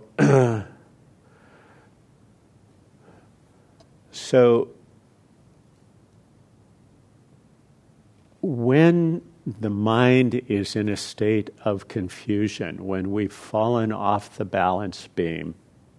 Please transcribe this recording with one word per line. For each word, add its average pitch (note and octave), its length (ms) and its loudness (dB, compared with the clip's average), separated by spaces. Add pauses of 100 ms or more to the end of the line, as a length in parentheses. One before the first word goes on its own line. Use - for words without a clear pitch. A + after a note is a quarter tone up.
(180)
<clears throat> B2+ 480 2 (3500)
so A#2+ 580 2 (3750)
when E3 800 2 (240)
the G#2+ 240 -6
mind A#2 640 2 (140)
is G2+ 280 -4
in G#2+ 140 -2
a G2 80 -4
state G#2+ 540 -2 (120)
of G2+ 240 -4
confusion, G2+ 1000 -6
when F#2+ 260 -4
we've G2+ 200 -4
fallen A2+ 600 -2
off G2+ 460 -4
the G#2+ 80 -6
balance F#2 640 -2
beam, E2 460 -6 (460)